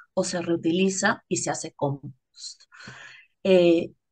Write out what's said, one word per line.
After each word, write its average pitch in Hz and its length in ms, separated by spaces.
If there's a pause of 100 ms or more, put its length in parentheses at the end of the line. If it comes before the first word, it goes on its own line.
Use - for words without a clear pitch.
(120)
o 185 100
se 180 200
reutiliza 175 880
y 180 100
se - 120
hace 151 220
compost. - 920 (800)
Eh, 175 500 (200)